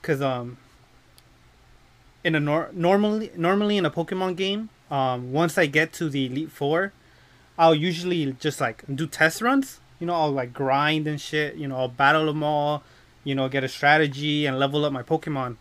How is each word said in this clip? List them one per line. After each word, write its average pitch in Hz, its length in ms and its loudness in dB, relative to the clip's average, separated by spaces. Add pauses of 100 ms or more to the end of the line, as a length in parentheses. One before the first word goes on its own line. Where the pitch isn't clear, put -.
'Cause, 143 220 -2
um, 123 340 -4 (1700)
in 165 100 0
a 151 60 2
nor-, 147 320 0
normally, 202 640 2
normally 202 400 2
in 190 80 0
a 151 60 2
Pokemon 185 460 -4
game, 202 340 -4 (200)
um, 127 440 -2
once 165 240 0
I 170 80 4
get 156 280 0
to 165 140 -4
the 139 180 -2
Elite 143 240 -6
Four, 165 440 -2 (640)
I'll 165 160 8
usually 170 680 -2
just, 147 180 -4
like, 117 340 -4
do 143 140 -4
test - 360 0
runs. 269 380 0 (200)
You 170 60 -6
know, 175 80 -2
I'll, 156 180 2
like, 127 220 -4
grind 147 520 2
and 151 140 -4
shit. 151 360 -4
You 143 120 -8
know, 131 80 -6
I'll 127 120 -2
battle 143 380 4
'em 151 160 0
all. 147 400 0 (420)
You 139 100 -2
know, 135 160 0
get 135 140 -2
a 127 40 -4
strategy 147 760 2
and 131 120 -2
level 139 280 0
up 143 80 -2
my 127 80 -6
Pokemon 135 580 -4